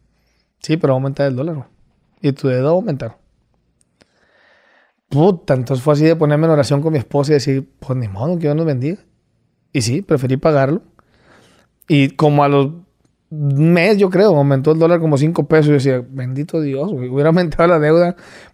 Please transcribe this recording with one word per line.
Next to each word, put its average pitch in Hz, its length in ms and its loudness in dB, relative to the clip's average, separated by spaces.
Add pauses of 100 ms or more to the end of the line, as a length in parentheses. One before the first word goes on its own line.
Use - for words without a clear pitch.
(600)
"Sí, 156 160 -4
pero 143 160 0
va 131 40 0
a - 20 -2
aumentar 139 280 -4
el 131 100 -4
dólar, 160 200 -6
güey. 131 100 -14 (540)
Y 143 120 0
tu 143 160 -6
deuda 127 160 -2
va 151 60 0
a - 20 0
aumentar". 170 460 -4 (1900)
Puta, 165 460 0
entonces 127 300 -4
fue 151 100 2
así 147 100 2
de 160 120 4
ponerme 151 300 0
en 165 60 2
oración 143 300 0
con 160 100 -2
mi 156 60 -2
esposa 143 340 -4
y - 20 6
decir, 135 340 -2 (100)
"Pues 127 180 -6
ni 120 120 -6
modo, 117 280 -6
que 165 60 -6
Dios 147 140 -2
nos 165 100 -2
bendiga". 143 320 -4 (760)
Y 135 100 -2
sí, 120 200 -4
preferí 131 340 -2
pagarlo. 143 460 0 (1080)
Y 139 220 2
como 147 320 2
a 143 60 2
los 139 240 2 (580)
mes, 160 680 2
yo 196 120 2
creo, 190 260 2
aumentó 143 360 2
el 160 60 0
dólar 165 220 4
como 156 160 0
cinco 151 300 0
pesos. 151 220 2
Yo 147 60 4
decía, 127 340 0
"Bendito 135 520 -8
Dios, 143 320 -4
güey, 127 160 -8
hubiera 139 200 0
aumentado 165 400 2
la 175 100 2
deuda". 165 380 2 (380)